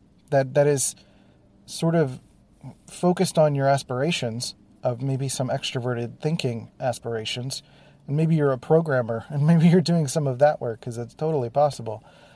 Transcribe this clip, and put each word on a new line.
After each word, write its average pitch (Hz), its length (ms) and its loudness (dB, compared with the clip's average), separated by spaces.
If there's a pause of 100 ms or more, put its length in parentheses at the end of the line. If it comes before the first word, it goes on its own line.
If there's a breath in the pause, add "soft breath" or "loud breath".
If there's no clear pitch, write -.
(300)
that, 135 240 0
that 143 140 4
is 143 280 0 (720 soft breath)
sort 165 300 -2
of 135 260 0 (640)
focused 180 500 0
on 151 180 4
your 139 120 0
aspirations 131 880 -2 (280)
of 123 180 -2
maybe 135 260 -2
some 151 220 -4
extroverted 120 720 -4
thinking 123 580 -4
aspirations, 120 800 -6 (460 soft breath)
and 143 80 -4
maybe 160 200 2
you're 143 180 2
a 127 40 -2
programmer, 127 720 0
and 147 160 -2
maybe 165 220 6
you're 175 140 8
doing 165 260 0
some 147 200 -2
of 127 120 -4
that 147 220 4
work, 117 200 -6
'cause 117 160 -8
it's 120 160 -10
totally 151 360 -2
possible, 120 540 -2 (320 loud breath)